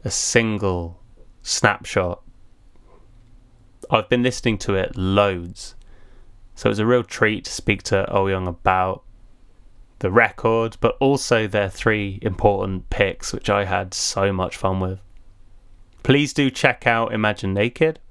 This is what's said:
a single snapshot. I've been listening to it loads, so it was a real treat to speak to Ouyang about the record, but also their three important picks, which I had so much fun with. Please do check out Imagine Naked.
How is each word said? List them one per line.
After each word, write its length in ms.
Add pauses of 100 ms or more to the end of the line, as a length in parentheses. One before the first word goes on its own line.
a 80
single 880 (440)
snapshot. 760 (1700)
I've 200
been 140
listening 340
to 160
it 240
loads, 800 (760)
so 140
it 40
was 80
a 60
real 180
treat 420
to 80
speak 300
to 280
Ouyang 380
about 560 (920)
the 100
record, 720
but 180
also 460
their 240
three 540
important 680
picks, 420
which 200
I 140
had 280
so 400
much 240
fun 220
with. 200 (1000)
Please 320
do 160
check 380
out 260
Imagine 400
Naked. 460 (120)